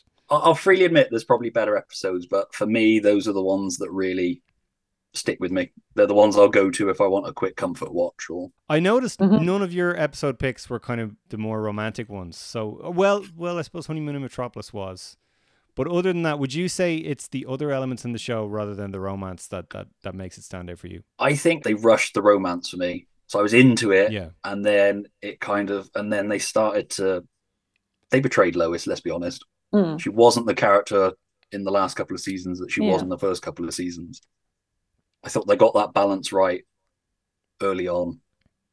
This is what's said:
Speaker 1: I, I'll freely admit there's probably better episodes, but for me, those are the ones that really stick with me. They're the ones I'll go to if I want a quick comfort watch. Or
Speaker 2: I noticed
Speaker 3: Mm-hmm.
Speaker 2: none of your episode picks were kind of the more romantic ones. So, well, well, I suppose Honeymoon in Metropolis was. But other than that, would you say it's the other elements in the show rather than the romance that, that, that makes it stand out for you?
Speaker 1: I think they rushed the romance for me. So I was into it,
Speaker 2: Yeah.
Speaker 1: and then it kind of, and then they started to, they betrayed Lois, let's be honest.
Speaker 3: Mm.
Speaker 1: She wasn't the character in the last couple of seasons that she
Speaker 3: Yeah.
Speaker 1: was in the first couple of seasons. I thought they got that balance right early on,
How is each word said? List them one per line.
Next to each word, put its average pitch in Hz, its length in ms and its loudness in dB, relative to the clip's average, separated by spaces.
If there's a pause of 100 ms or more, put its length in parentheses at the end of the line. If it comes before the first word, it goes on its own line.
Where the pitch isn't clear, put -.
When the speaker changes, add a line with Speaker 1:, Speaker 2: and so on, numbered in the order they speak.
(300)
Speaker 1:
I, 147 60 2
I'll 160 180 4
freely 185 300 4
admit 165 260 6
there's 113 120 -2
probably 117 280 0
better 107 260 0
episodes, 92 500 -4
but - 280 -2
for - 120 -4
me, 110 320 4
those 104 300 2
are 104 60 0
the 98 80 0
ones 95 360 -2
that 92 140 -8
really 92 500 -2 (680)
stick - 260 -6
with 92 140 -4
me. 92 180 -2 (240)
They're 104 120 6
the 101 80 2
ones 104 220 4
I'll 101 120 8
go 98 220 2
to 101 180 -2
if 92 120 0
I 101 60 4
want 95 220 0
a - 40 -12
quick - 240 -6
comfort - 360 -8
watch. 85 380 -4
Or 87 200 -10 (180)
Speaker 2:
I 156 120 2
noticed 220 400 2
Speaker 3:
Mm-hmm. 196 240 6
Speaker 2:
none 190 180 0
of 180 100 -4
your 175 280 0
episode 143 380 -4
picks - 320 -6
were 120 100 -6
kind 117 200 -6
of 110 140 -8 (140)
the 110 100 -12
more 110 220 -4
romantic 107 480 -6
ones. 92 300 -12
So, - 560 -10
well, 196 300 2 (120)
well, 175 220 -6
I 160 40 -4
suppose 156 240 -12
Honeymoon 151 300 -6
in 139 60 -8
Metropolis 123 500 -10
was. 95 440 -12 (600)
But 131 120 -2
other 180 240 0
than 170 120 -2
that, 151 160 -2
would 135 120 -2
you 175 160 -2
say 175 280 -2
it's 160 320 -8
the - 200 -8
other 135 220 -4
elements 131 340 -4
in 123 80 -6
the 113 60 -6
show 113 260 -4
rather 104 300 -6
than 98 160 -8
the 98 100 -8
romance 95 460 -8
that, 90 240 -10
that, 98 160 -12 (160)
that 95 120 -10
makes 95 220 -12
it 101 80 -20
stand 90 240 -12
out 87 120 -12
for 90 80 -14
you? 92 160 -16 (140)
Speaker 1:
I 139 180 2
think 165 260 2
they 113 120 0
rushed 107 400 4
the 104 80 0
romance 95 460 4
for 87 80 -10
me. 90 300 -6 (220)
So 101 100 -4
I 101 40 2
was 104 120 2
into 120 380 6
it, 98 200 6
Speaker 2:
Yeah. 92 180 -6 (140)
Speaker 1:
and 101 200 -6
then 101 420 4 (160)
it 104 180 -12
kind 101 300 -2
of, 98 240 -6
and 104 180 -4
then 101 160 -2
they 101 120 -2
started 107 500 0
to, 95 340 -2 (840)
they 131 100 4
betrayed 95 360 2
Lois, 85 320 -2
let's 87 120 -4
be 82 120 -6
honest. 87 320 -8 (280)
Speaker 3:
Mm. 170 280 2
Speaker 1:
She - 80 -6
wasn't 117 380 6
the 120 80 2
character 101 580 4 (400)
in 101 100 -8
the 95 80 -4
last 98 240 0
couple 95 200 -8
of 87 60 -8
seasons 90 380 -6
that 90 140 -10
she - 120 -2
Speaker 3:
Yeah. 95 80 4
Speaker 1:
was 92 100 2
in 90 60 -6
the 90 100 -6
first 95 220 -2
couple 85 260 -10
of 80 60 -8
seasons. 87 480 -10 (1040)
I - 60 -14
thought 107 180 -4
they 101 100 4
got 110 180 6
that 104 200 0
balance 98 380 0
right 95 320 0 (1000)
early 92 260 -2
on, 87 300 -4 (540)